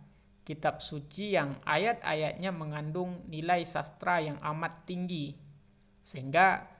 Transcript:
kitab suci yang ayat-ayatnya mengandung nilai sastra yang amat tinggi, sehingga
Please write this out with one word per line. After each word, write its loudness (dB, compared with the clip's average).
kitab -2
suci -2
yang 0
ayat-ayatnya 0
mengandung -4
nilai 2
sastra 0
yang -6
amat -4
tinggi, -4
sehingga 4